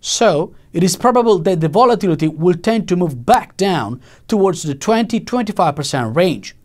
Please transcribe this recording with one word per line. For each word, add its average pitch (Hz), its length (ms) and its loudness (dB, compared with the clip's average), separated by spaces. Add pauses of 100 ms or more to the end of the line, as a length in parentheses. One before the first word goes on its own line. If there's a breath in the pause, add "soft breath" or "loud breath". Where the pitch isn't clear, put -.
So, 180 520 0 (200 soft breath)
it 165 100 0
is 185 140 0
probable 233 420 2
that 165 220 0
the 160 80 0
volatility 190 580 2
will 160 280 0
tend 220 340 -2
to 180 80 0
move 139 280 -4
back 233 300 2
down 131 460 -2 (260 soft breath)
towards 196 360 0
the 147 120 -4
twenty, 220 460 -2
twenty-five 202 540 -2
percent 127 400 -4
range 160 500 -2